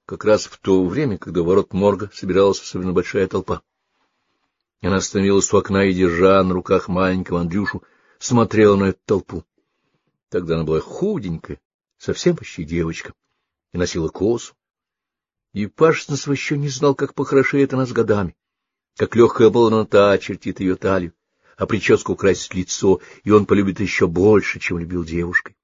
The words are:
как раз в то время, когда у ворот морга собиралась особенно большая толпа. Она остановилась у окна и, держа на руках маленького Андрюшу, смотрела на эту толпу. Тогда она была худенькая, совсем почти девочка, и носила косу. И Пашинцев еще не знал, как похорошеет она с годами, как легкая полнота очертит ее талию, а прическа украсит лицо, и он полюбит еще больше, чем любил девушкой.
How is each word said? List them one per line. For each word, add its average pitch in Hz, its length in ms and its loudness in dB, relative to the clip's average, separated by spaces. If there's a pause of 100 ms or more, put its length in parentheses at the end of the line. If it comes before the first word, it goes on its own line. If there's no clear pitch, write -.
как - 200 -10
раз 107 200 2
в - 120 -20
то 95 280 2
время, 107 320 -2
когда 85 240 -6
у 82 40 0
ворот 95 260 0
морга 98 420 0
собиралась 95 480 0
особенно 92 300 -8
большая 92 360 -2
толпа. 92 340 -6 (1200)
Она 95 160 0
остановилась 98 560 0
у 104 40 6
окна 98 280 0
и, 95 80 2
держа 92 500 4
на 92 100 0
руках 90 360 -2
маленького 92 500 -2
Андрюшу, 90 420 -4 (380)
смотрела 110 560 4
на 98 140 2
эту 92 160 -4
толпу. 95 380 -4 (880)
Тогда 82 260 -4
она 82 100 -2
была 78 160 0
худенькая, 104 800 -6 (360)
совсем - 380 -2
почти - 300 -12
девочка, 82 480 -6 (580)
и - 60 -12
носила 85 320 -2
косу. 117 440 -4 (1000)
И 101 140 -6
Пашинцев 156 600 0
еще 143 300 -4
не 143 100 -4
знал, 135 260 0
как 135 200 -6
похорошеет 135 600 0
она 131 120 0
с 123 80 -8
годами, 104 420 0 (640)
как 107 180 -4
легкая 113 340 6
полнота 107 640 4
очертит 98 480 -4
ее 92 160 0
талию, 92 380 -2 (420)
а 98 100 -6
прическа - 460 0
украсит 92 420 0
лицо, 95 460 0 (240)
и 101 80 0
он 104 140 6
полюбит 98 340 0
еще 95 280 -2
больше, 90 520 2
чем - 180 -6
любил 85 260 -6
девушкой. 85 600 -6